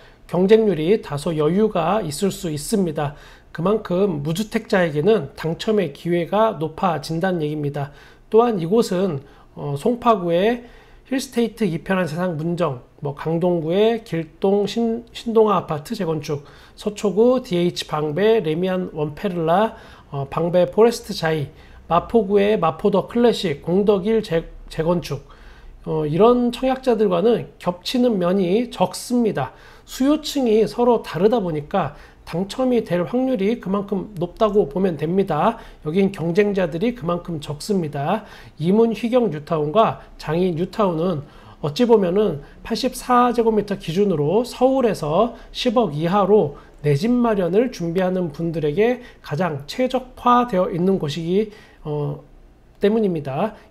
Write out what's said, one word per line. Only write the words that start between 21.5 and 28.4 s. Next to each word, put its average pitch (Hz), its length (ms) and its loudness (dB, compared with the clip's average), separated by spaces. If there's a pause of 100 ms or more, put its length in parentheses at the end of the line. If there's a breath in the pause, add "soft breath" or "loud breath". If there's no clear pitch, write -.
마포구의 202 680 2
마포더 170 500 0
클래식 214 520 0
공덕 196 460 2
일 220 160 2
재-, 165 260 -4 (220)
재건축, 160 580 -2 (560 loud breath)
어, 156 220 -4
이런 240 460 4
청약자들과는 220 960 0 (100)
겹치는 226 600 0
면이 190 520 0